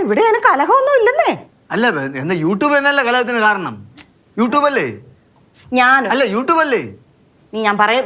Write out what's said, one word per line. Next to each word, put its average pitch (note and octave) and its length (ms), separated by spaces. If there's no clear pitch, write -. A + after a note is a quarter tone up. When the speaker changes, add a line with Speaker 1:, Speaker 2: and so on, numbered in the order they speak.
Speaker 1:
ഇവിടെ G#3 160
അതിന് A4+ 260
കലഹമൊന്നും A#4+ 520
ഇല്ലെന്നേ. B4 320
Speaker 2:
അല്ല, A#3 240
ബ-, C3+ 260
എന്താ E3+ 140
YouTube G#3+ 320
തന്നെയല്ലേ C#4 260
കലഹത്തിന് A#3+ 340
കാരണം? F3+ 280
YouTube B3+ 320
അല്ലേ? G3+ 160
Speaker 1:
ഞാൻ B3+ 340
Speaker 2:
അല്ല, A#3+ 160
YouTube C4 300
അല്ലേ? B3 160
Speaker 1:
നീ G#3+ 140
ഞാൻ G3+ 100
പറയ-, A3 280